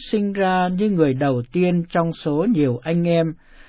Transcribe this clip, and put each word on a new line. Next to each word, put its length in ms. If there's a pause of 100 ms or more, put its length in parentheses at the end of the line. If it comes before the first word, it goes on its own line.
(120)
sinh 220
ra 340
như 220
người 240
đầu 280 (100)
tiên 380
trong 240
số 360
nhiều 340
anh 240
em. 260 (340)